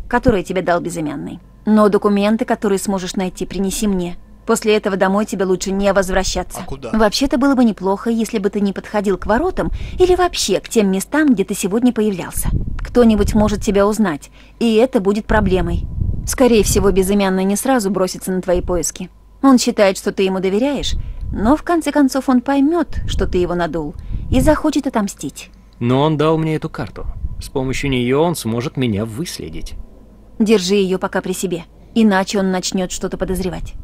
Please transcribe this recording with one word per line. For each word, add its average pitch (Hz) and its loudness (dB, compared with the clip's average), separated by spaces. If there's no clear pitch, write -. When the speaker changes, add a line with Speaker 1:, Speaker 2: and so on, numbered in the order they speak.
Speaker 1:
которое 240 2
тебе 185 -4
дал 170 0
Безымянный. 160 -8
Но 214 6
документы, 208 2
которые 214 0
сможешь 185 -4
найти, 185 -4
принеси 190 -4
мне. 180 -2
После 220 2
этого 202 0
домой 190 2
тебе 196 -2
лучше 185 -2
не 196 0
возвращаться. 185 0
Speaker 2:
А - -12
куда? - -12
Speaker 1:
Вообще-то 220 2
было 277 4
бы 247 4
неплохо, 196 0
если 226 -2
бы 196 0
ты 208 -4
не 202 -2
подходил 202 -2
к - -8
воротам 240 0
или 359 6
вообще 349 0
к - -10
тем 202 2
местам, 277 2
где 185 2
ты - -6
сегодня 226 0
появлялся. 208 -2
Кто-нибудь 220 4
может 208 2
тебя 202 2
узнать, 202 -2
и 233 2
это 254 4
будет 208 0
проблемой. 180 0
Скорее 233 4
всего, 196 2
Безымянный 190 2
не 196 0
сразу 233 0
бросится 185 -2
на 185 -2
твои 180 0
поиски. - -4
Он 269 6
считает, 202 2
что - -4
ты 196 -2
ему 190 0
доверяешь, 202 0
но 226 2
в 302 -6
конце 320 0
концов 277 2
он 254 4
поймёт, 285 0
что - 0
ты - -2
его 175 0
надул, 165 -4
и 262 4
захочет 302 2
отомстить. - -6
Speaker 3:
Но 123 2
он 156 2
дал 156 2
мне 156 -2
эту 156 -6
карту. - -10
С - -12
помощью 131 -2
неё 127 2
он 170 2
сможет 120 -4
меня 113 0
выследить. - -10
Speaker 1:
Держи 202 4
её 185 2
пока 185 -2
при 185 -6
себе, 175 -6
иначе 202 4
он 190 0
начнёт 185 -2
что-то 190 -6
подозревать. 180 -6